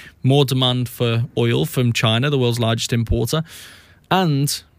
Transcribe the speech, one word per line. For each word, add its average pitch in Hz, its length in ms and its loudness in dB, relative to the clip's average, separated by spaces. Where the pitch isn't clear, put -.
more 139 220 4
demand 127 460 0
for 117 340 -2
oil 123 260 2
from 123 300 0
China, 117 340 0
the 143 100 0
world's 120 220 0
largest 117 320 -2
importer, 120 500 0
and 147 520 0